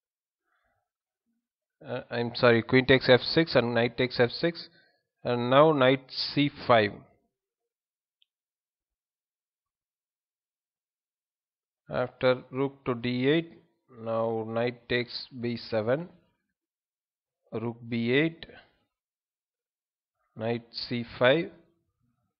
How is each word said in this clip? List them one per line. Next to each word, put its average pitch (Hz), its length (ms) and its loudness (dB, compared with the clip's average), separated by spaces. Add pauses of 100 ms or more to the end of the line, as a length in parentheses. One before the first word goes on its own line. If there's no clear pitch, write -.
(1900)
uh, 123 140 -10 (100)
I'm 120 260 -6
sorry, 117 260 6
queen 131 240 2
takes 131 240 4
f 123 100 8
six - 360 -2
and 120 180 2
knight 120 240 0
takes 131 200 -2
f 120 140 2
six, - 380 -6 (560)
and 120 240 -2
now 151 240 6
knight 135 340 4
c - 420 -2 (160)
five. 110 280 4 (4000)
After 127 600 -2
rook 139 360 -6
to 127 100 -2
d 123 320 -4
eight, 165 340 -2 (380)
now 113 480 -4
knight 120 400 -4
takes 123 400 -6 (100)
b 120 200 -6
seven, 120 500 -4 (1400)
rook 117 240 -8 (140)
b 117 240 -2
eight, 160 320 0 (1900)
knight 117 340 -4
c - 320 -6 (160)
five, 156 320 2 (880)